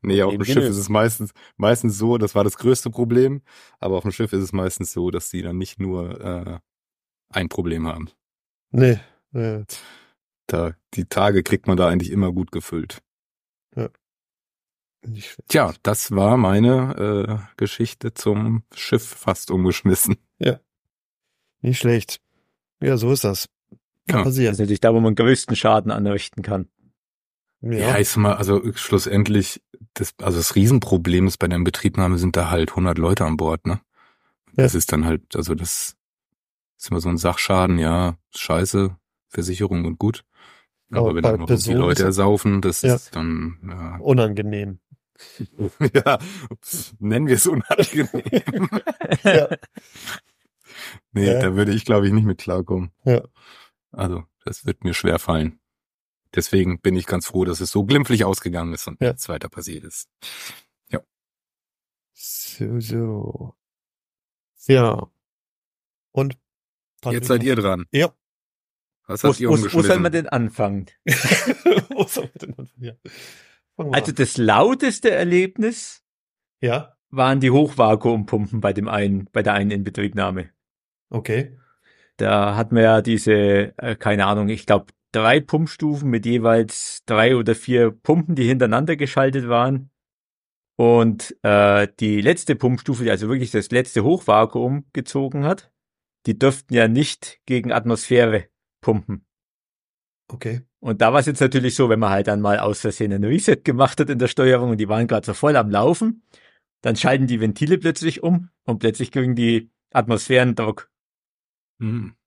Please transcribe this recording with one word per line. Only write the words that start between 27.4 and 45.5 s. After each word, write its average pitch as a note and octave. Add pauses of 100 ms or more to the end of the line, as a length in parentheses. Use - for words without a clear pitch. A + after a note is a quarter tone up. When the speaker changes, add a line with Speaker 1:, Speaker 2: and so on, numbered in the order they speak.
Speaker 3:
Ja. A#2
Speaker 1:
Ja, A2
ich G2+
sag -
mal, G#2
also G2+
schlussendlich, G2+ (320)
das, -
also F2
das -
Riesenproblem F#2+
ist, F#2+
bei F2
der F2
Inbetriebnahme F2+
sind F2
da F2
halt E2
hundert F2
Leute E2+
an D#2+
Bord, D#2+
ne? G#2 (800)
Speaker 3:
Ja. C3+
Speaker 1:
Das B2+
ist -
dann D#2
halt, D#2+
also D#2+
das - (840)
ist -
immer F2
so E2+
ein E2+
Sachschaden, F2+
ja, E2+ (180)
scheiße, F#2+ (300)
Versicherung F2+
und E2
gut. A2 (640)
Aber A#2
Speaker 3:
Aber G2+
Speaker 1:
wenn E2
Speaker 3:
bei A#2
Speaker 1:
dann A2
noch E2
irgendwie B2 (120)
Speaker 3:
Personen A#2
Speaker 1:
Leute F2
Speaker 3:
ist F#2
Speaker 1:
ersaufen, G2
das F#2
Speaker 3:
Ja. B2+
Speaker 1:
ist -
dann, E2 (100)
ja. F2
Speaker 3:
Unangenehm. G#2 (360)
Speaker 1:
<laughs> -